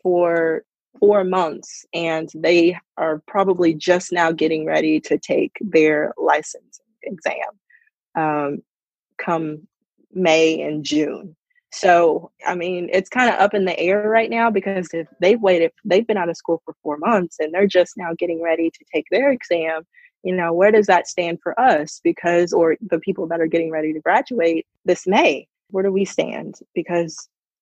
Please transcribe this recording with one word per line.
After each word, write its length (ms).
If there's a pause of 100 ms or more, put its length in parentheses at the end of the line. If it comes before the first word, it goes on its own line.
for 640 (360)
four 240
months, 600 (100)
and 400
they 420 (200)
are 300
probably 460
just 400
now 200
getting 340
ready 340
to 180
take 420
their 580
license 600 (220)
exam, 340 (800)
um, 460 (560)
come 480 (460)
May 500
and 220
June. 520 (340)
So, 600 (160)
I 80
mean, 380
it's 180
kinda 300
up 140
in 120
the 120
air 300
right 220
now 200
because 440
if 120 (140)
they've 200
waited, 300 (140)
they've 220
been 100
out 140
of 60
school 280
for 180
four 140
months 420
and 140
they're 140
just 300
now 180
getting 280
ready 280
to 220
take 180
their 200
exam, 560 (380)
you 100
know, 180
where 200
does 140
that 200
stand 360
for 180
us? 420
Because, 520
or 260
the 200
people 280
that 120
are 60
getting 240
ready 220
to 80
graduate 680 (200)
this 200
May, 400 (240)
where 140
do 80
we 140
stand? 480 (200)
Because 540 (340)